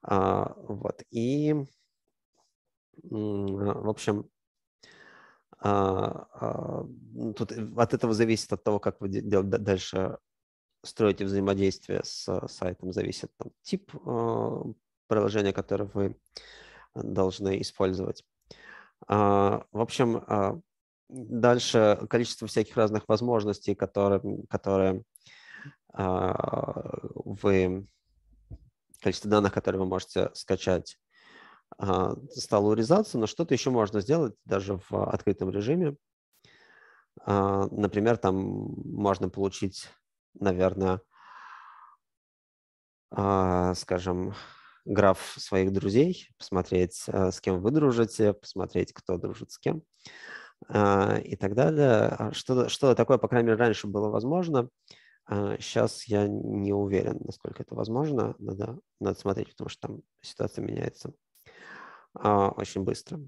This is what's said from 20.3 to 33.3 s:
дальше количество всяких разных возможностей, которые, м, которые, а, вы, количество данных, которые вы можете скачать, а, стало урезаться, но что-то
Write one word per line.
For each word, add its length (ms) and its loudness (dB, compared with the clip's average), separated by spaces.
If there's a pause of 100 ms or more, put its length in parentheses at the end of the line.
дальше 880 4 (100)
количество 380 -2
всяких 300 0
разных 320 2
возможностей, 680 0
которые, 480 2
м, 260 -8
которые, 540 0 (920)
а, 1040 -4 (160)
вы, 720 0 (1120)
количество 300 -2
данных, 220 6
которые 280 0
вы 60 0
можете 480 -2
скачать, 640 -2 (840)
а, 360 0 (160)
стало 400 0
урезаться, 480 2
но 80 0
что-то 280 -2